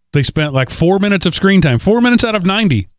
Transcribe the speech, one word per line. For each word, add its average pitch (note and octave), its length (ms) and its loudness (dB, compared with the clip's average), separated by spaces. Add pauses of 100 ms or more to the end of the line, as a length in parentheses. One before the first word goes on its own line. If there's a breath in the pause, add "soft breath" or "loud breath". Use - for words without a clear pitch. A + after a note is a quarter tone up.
(140)
they D3 80 0
spent, D3+ 320 -4
like, C3 160 0
four F3+ 300 0
minutes G3+ 260 0
of F3 80 -2
screen G3 260 2
time, C3+ 200 2
four A3+ 220 0
minutes A#3+ 220 2
out A3+ 120 -2
of F#3 100 -2
ninety. F#3+ 420 -2 (120)